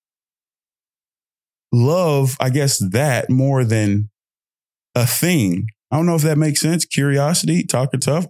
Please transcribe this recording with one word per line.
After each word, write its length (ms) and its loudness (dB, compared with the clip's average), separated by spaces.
love, 720 2
I 80 0
guess, 280 0
that 380 0
more 340 2
than 460 0
a 120 0
thing. 600 0
I 60 0
don't 80 0
know 100 2
if 80 0
that 140 2
makes 240 0
sense. 240 0
Curiosity, 800 0
talking 340 -2
tough, 300 -2